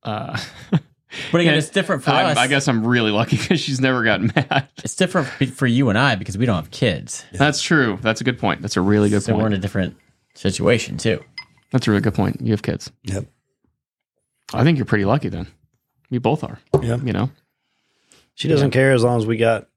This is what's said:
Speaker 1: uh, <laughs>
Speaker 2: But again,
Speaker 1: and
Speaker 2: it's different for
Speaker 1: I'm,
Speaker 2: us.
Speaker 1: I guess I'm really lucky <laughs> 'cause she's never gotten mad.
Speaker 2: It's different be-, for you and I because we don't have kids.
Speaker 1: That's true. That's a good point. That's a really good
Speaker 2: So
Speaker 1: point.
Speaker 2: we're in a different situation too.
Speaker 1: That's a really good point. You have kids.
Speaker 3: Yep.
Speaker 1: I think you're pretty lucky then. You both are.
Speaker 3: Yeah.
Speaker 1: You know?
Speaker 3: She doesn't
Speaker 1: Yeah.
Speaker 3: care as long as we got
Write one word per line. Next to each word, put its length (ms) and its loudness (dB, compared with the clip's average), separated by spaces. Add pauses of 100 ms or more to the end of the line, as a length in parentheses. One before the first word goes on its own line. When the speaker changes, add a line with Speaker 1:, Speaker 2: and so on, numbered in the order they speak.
Speaker 1:
uh, 340 -8 (320)
<laughs> 80 2 (520)
Speaker 2:
But 120 2
again, 120 4
Speaker 1:
and 40 2
Speaker 2:
it's 120 -4
different 320 -2
for 80 -2
Speaker 1:
I'm, 160 2
Speaker 2:
us. 120 0
Speaker 1:
I 100 4
guess 180 2
I'm 200 0
really 260 2
lucky 240 2
<laughs> 20 0
'cause 220 0
she's 200 -4
never 220 2
gotten 320 2
mad. 340 0 (140)
Speaker 2:
It's 140 -8
different 320 0 (100)
be-, 80 0
for 200 -4
you 220 2
and 100 2
I 180 2
because 200 -8
we 100 0
don't 100 2
have 160 -6
kids. 600 -4
Speaker 1:
That's 300 0
true. 400 2
That's 180 0
a 40 -6
good 140 -2
point. 240 -2
That's 140 -4
a 40 2
really 300 4
good 120 0
Speaker 2:
So 100 -2
Speaker 1:
point. 100 2
Speaker 2:
we're 60 0
in 40 0
a 60 -2
different 380 -4 (380)
situation 600 -2
too. 260 -2 (480)
Speaker 1:
That's 160 0
a 60 2
really 100 2
good 120 0
point. 260 -2
You 120 -2
have 100 -2
kids. 280 -6 (140)
Speaker 3:
Yep. 220 -6 (1300)
Speaker 1:
I 120 2
think 140 4
you're 80 -4
pretty 180 0
lucky 240 0
then. 180 -8 (640)
You 100 -4
both 240 0
are. 140 -14 (240)
Speaker 3:
Yeah. 140 -2
Speaker 1:
You 160 -4
know? 180 -2 (1040)
Speaker 3:
She 140 -6
doesn't 260 4
Speaker 1:
Yeah. 60 4
Speaker 3:
care 120 6
as 120 4
long 140 2
as 80 0
we 100 0
got 400 0